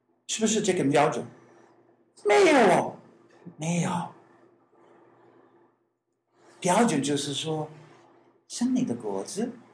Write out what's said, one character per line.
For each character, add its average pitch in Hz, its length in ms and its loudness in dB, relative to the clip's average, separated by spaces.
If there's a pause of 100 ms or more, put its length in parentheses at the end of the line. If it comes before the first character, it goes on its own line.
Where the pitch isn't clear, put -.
(260)
是 - 140 -8
不 220 60 2
是 214 160 0
这 185 100 0
个 170 120 -2
标 147 260 2
准？ 117 160 -6 (1000)
没 415 220 6
有 302 120 6 (120)
哦， - 260 0 (600)
没 165 240 -2
有。 185 80 -2 (2750)
标 190 280 2
准 143 160 0
就 143 160 -2
是 143 160 -6
说， 156 340 -6 (800)
圣 247 260 -2
灵 220 120 -2
的 120 80 -4
果 98 300 -6
子 226 280 -8 (220)